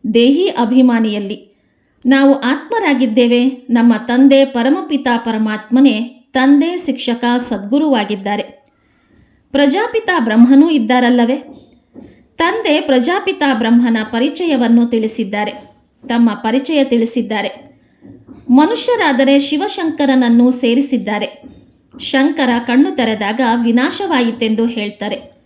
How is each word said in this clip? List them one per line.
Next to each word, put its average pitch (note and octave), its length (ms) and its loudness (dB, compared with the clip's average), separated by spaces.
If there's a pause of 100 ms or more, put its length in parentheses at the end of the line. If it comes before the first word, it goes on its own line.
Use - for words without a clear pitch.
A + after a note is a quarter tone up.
(140)
ದೇಹಿ C#4 340 4
ಅಭಿಮಾನಿಯಲ್ಲಿ. A3 1120 0 (440)
ನಾವು C4+ 280 4
ಆತ್ಮರಾಗಿದ್ದೇವೆ. B3+ 1120 0 (240)
ನಮ್ಮ A#3 280 4
ತಂದೆ C4+ 480 4
ಪರಮಪಿತ C#4 640 -2 (100)
ಪರಮಾತ್ಮನೇ A3 800 0 (340)
ತಂದೆ, C#4+ 440 2
ಶಿಕ್ಷಕ, A#3+ 460 -6 (140)
ಸದ್ಗುರುವಾಗಿದ್ದಾರೆ. G#3 1040 -2 (1080)
ಪ್ರಜಾಪಿತ F#4+ 580 0 (100)
ಬ್ರಹ್ಮನೂ A#3+ 500 4
ಇದ್ದಾರಲ್ಲವೇ? B3 680 0 (1000)
ತಂದೆ G#4 440 -2
ಪ್ರಜಾಪಿತ E4 600 -2 (100)
ಬ್ರಹ್ಮನ A#3 500 2
ಪರಿಚಯವನ್ನು A#3+ 840 0
ತಿಳಿಸಿದ್ದಾರೆ, G#3+ 640 -4 (560)
ತಮ್ಮ A#3 260 2
ಪರಿಚಯ C4+ 500 -2
ತಿಳಿಸಿದ್ದಾರೆ. A3+ 960 -4 (680)
ಮನುಷ್ಯರಾದರೆ C#4+ 880 2
ಶಿವಶಂಕರನನ್ನು C#4 1120 0
ಸೇರಿಸಿದ್ದಾರೆ. A#3 920 -4 (580)
ಶಂಕರ C4+ 480 0 (180)
ಕಣ್ಣು C#4 240 2
ತೆರೆದಾಗ A3 500 -2 (220)
ವಿನಾಶವಾಯಿತೆಂದು A#3+ 1000 -2
ಹೇಳ್ತಾರೆ. G#3 680 -8 (100)